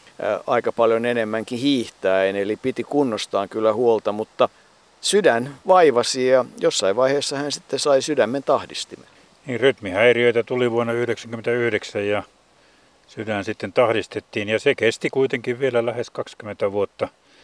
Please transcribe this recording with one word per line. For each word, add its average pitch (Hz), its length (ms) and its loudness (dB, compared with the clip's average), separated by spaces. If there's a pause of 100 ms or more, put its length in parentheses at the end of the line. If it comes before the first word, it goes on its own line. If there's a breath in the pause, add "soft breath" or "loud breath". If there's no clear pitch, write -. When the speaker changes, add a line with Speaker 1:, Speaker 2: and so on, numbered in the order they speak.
(220 soft breath)
Speaker 1:
ä, 101 240 -2
aika 117 260 0
paljon 113 340 2
enemmänkin 113 520 -4
hiihtäen, 101 800 0
eli 101 200 -2
piti 123 280 -6
kunnostaan 107 640 -2
kyllä 110 240 0
huolta, 110 400 2
mutta 110 360 -2 (520 soft breath)
sydän 139 540 2 (120)
vaivasi 135 600 4
ja 127 180 4 (160)
jossain 104 360 0
vaiheessa 135 400 0
hän 143 160 -6
sitten - 260 -8
sai 135 240 2
sydämen 131 400 0
tahdistimen. - 640 -4 (400 soft breath)
Speaker 2:
Niin, 123 140 -6
rytmihäiriöitä 117 800 2
tuli 123 280 -2
vuonna 117 220 -2
yhdeksänkymmentäyhdeksän 117 1120 -4
ja 104 160 0 (840 soft breath)
sydän 104 380 -6
sitten 104 280 -8
tahdistettiin 110 760 0
ja 110 100 0
se 139 160 2
kesti 117 360 -2
kuitenkin 127 500 -2
vielä 120 260 0
lähes 117 240 -6
kaksikymmentä 107 640 -6
vuotta. 98 360 -4 (360 soft breath)